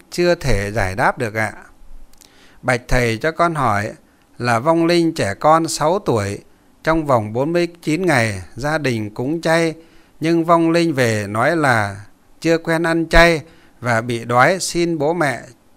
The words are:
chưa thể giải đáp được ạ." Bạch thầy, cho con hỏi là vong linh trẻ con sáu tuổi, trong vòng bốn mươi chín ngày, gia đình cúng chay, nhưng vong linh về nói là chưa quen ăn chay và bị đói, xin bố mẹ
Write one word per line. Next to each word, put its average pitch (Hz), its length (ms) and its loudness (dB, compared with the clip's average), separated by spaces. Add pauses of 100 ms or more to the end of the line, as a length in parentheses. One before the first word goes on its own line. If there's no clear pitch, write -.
(120)
chưa 175 240 2
thể 104 360 0
giải 98 240 -2
đáp 151 220 0
được 110 180 -6
ạ." 107 180 -2 (1080)
Bạch 123 260 -2
thầy, 120 300 0
cho 156 140 -2
con 170 240 0
hỏi 110 380 -2 (440)
là 117 220 -2
vong 165 260 2
linh 170 280 2
trẻ 104 200 -4
con 160 340 2
sáu 156 320 -2
tuổi, 104 400 -2 (440)
trong 160 220 0
vòng 110 280 0
bốn 143 200 -2
mươi 175 140 0 (140)
chín 165 240 -2
ngày, 113 360 2 (140)
gia 147 220 -4
đình 113 360 -4
cúng 147 280 -6
chay, 165 340 0 (440)
nhưng 165 260 0
vong 165 260 4
linh 170 220 2
về 110 340 0
nói 120 300 0
là 107 480 0 (340)
chưa 165 180 0
quen 165 260 -2
ăn 165 260 0
chay 170 320 6 (380)
và 117 220 0
bị 117 240 -6
đói, 131 340 4
xin 170 380 -2
bố 147 160 -2
mẹ 147 280 -2 (360)